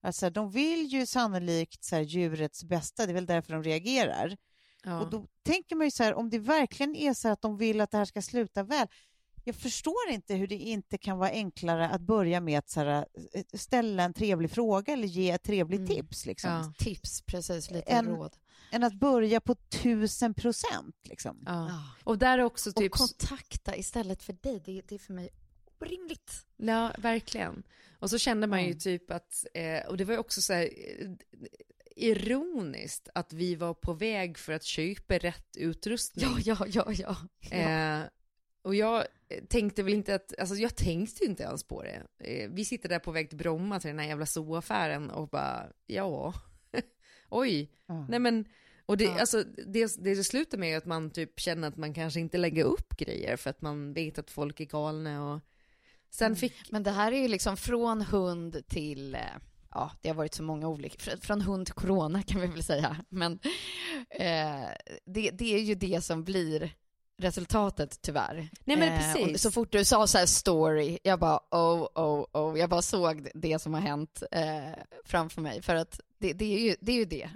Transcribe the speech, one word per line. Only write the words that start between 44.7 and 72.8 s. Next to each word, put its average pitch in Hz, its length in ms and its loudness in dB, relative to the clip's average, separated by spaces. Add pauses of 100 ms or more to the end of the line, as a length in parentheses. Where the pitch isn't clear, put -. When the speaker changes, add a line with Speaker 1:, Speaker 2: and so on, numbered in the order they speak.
Speaker 2:
och 151 200 -6
bara, - 380 -4 (180)
ja. 165 480 -4 (380)
<laughs> - 580 -10
Oj. 196 420 0 (160)
Speaker 1:
Ja. 160 220 -8
Speaker 2:
Nej, 240 100 0
men, 233 260 2 (400)
och 202 120 2
det, 214 60 4
Speaker 3:
Ja. 180 160 2
Speaker 2:
alltså, 214 240 2
det, 220 540 -2
det, 196 180 2
det 196 80 0
slutar 254 340 -2
med 160 200 0
att 156 80 -6
man 160 260 -4
typ - 280 -8
känner 156 280 -2
att 147 100 -6
man 151 160 -6
kanske 160 260 -4
inte 165 180 -2
lägger 160 260 2
upp - 340 0
grejer - 400 -4
för - 120 -6
att - 120 -10
man 147 320 -6
vet 156 260 -4
att - 120 -12
folk 147 280 -6
är 160 60 -6
galna 151 680 -4
och 156 60 -6 (720)
sen - 160 0
Speaker 1:
Mm. 214 120 2
Speaker 2:
fick - 340 -4
Speaker 3:
Men 214 120 -2
det 196 80 2
här 208 200 4
är 269 100 2
ju 254 60 4
liksom 196 300 0
från 233 440 2
hund 170 640 0
till, 139 480 -4
eh, 120 60 -4 (500)
ja, - 200 -4 (100)
det 160 80 -4
har 156 60 0
varit 156 180 -2
så 160 100 -6
många 156 240 -2
olika, 151 300 -6
fr-, - 240 -6
från 208 200 0
hund 185 240 0
till - 100 -6
corona 185 480 2
kan - 180 0
vi 180 60 2
väl 160 160 -4
säga. 151 340 0 (120)
Men, 175 300 -2 (680)
eh, 156 560 -2 (400)
det, 202 260 -2
det 214 240 0
är 208 60 6
ju 208 140 2
det 180 260 0
som 160 220 -2
blir 165 480 0 (480)
resultatet, 185 800 0
tyvärr. 156 480 -2 (140)
Speaker 2:
Nej, 294 140 4
men 320 160 6
Speaker 3:
Eh, 156 180 2
och 240 160 2
Speaker 2:
precis. - 140 2
Speaker 3:
så 220 100 4
fort 233 200 0
du 202 140 6
sa 220 220 8
så 214 100 6
här 180 80 8
story, 156 800 4
jag 185 160 6
bara, 160 200 4 (120)
"Oh, 170 440 4
oh, 151 380 2
oh." 156 260 0
Jag 175 100 4
bara 175 120 4